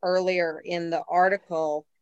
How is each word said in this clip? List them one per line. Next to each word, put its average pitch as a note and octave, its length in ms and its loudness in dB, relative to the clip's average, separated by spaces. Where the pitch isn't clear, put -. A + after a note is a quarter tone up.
earlier F3+ 600 0
in E3+ 260 -4
the E3 200 -2
article. E3+ 760 0